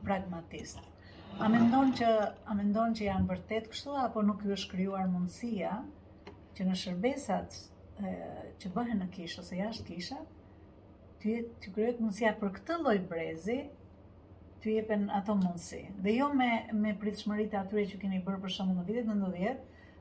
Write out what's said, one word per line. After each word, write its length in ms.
pragmatist? 760
A 80
mendon 440
që, 400
a 80
mendon 400
që 100
janë 220
vërtet 420
kështu, 240
apo 180
nuk 200
ju 120
është 180
krijuar 340
mundësia 800
që 100
në 100
shërbesat, 840
e, 160
që 140
bëhen 300
në 80
kishë 300
ose 160
jashtë 280
kisha, 320
t'ju 140
jet-, 160
t'ju 140
krijohet 260
mundësia 380
për 140
këtë 300
lloj 160
brezi, 600
t'ju 140
jepen 340
ato 240
mundësi? 480
Dhe 140
jo 160
me, 400
me 220
pritshmëritë 680
atyre 260
që 140
keni 240
bërë, 160
për 100
shembull, 280
në 80
vitet 200
nëntëdhjetë, 720